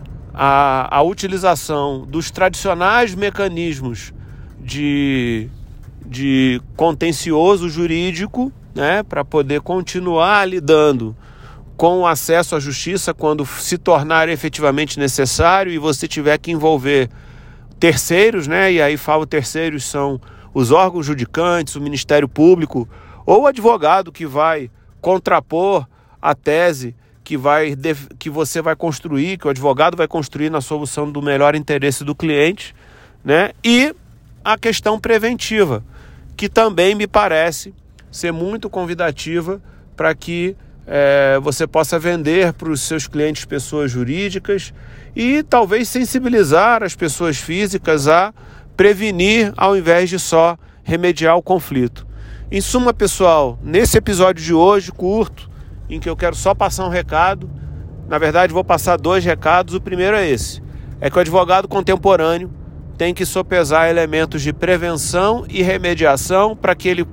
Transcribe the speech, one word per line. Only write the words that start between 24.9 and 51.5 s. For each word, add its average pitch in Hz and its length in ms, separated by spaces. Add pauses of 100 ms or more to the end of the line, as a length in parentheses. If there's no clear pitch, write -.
contrapor 175 840 (340)
a 151 140
tese 147 600 (300)
que 156 120
vai 147 380
def-, 139 340 (100)
que - 100
você 156 320
vai 156 140
construir, 160 640
que - 80
o 143 40
advogado 143 460
vai 165 120
construir 156 420
na 156 100
solução 147 500
do 143 120
melhor 143 320
interesse 143 500
do 143 100
cliente, 160 600 (500)
né? 170 260 (120)
E 247 320 (500)
a 220 140
questão 220 400
preventiva, 220 840 (520)
que 202 120
também 202 460
me 208 120
parece 180 680 (360)
ser 170 220
muito 202 360
convidativa 170 960 (340)
pra 160 180
que, 175 420 (300)
eh, 139 540
você 147 260
possa 160 320
vender 170 560
pros 156 260
seus 156 260
clientes 147 380
pessoas 147 460
jurídicas 185 840 (400)
e 269 300
talvez 226 440
sensibilizar 233 920
as 185 140
pessoas 165 420
físicas 170 720
a 180 260 (420)
prevenir 202 800
ao 196 200
invés 170 340
de 185 80
só 165 400 (240)
remediar 165 540
o 170 60
conflito. 139 640 (440)